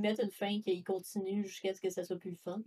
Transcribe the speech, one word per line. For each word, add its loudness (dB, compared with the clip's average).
mettent 4
une 2
fin, 0
qu'ils 2
continuent 0
jusqu'à -2
ce -10
que 2
ça -2
soit -2
plus -8
le -6
fun, -4